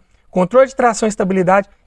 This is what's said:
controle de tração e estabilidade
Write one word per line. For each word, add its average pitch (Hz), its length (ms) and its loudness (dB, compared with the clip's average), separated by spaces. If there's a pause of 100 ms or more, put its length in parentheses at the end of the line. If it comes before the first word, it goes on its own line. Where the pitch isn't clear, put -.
(300)
controle 233 380 2
de 262 80 -14
tração 233 320 0
e - 20 -2
estabilidade 190 580 0 (180)